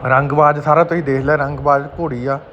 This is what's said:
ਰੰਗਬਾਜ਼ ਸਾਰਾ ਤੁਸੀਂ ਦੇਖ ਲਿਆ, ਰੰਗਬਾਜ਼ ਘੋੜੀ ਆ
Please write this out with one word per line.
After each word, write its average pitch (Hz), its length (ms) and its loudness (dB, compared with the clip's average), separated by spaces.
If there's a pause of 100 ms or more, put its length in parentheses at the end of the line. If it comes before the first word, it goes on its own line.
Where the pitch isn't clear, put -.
ਰੰਗਬਾਜ਼ 147 540 2
ਸਾਰਾ 151 240 2
ਤੁਸੀਂ 170 200 -2
ਦੇਖ 135 220 -2
ਲਿਆ, 147 100 2
ਰੰਗਬਾਜ਼ 139 520 -2 (120)
ਘੋੜੀ 127 260 -6
ਆ 139 140 -4 (140)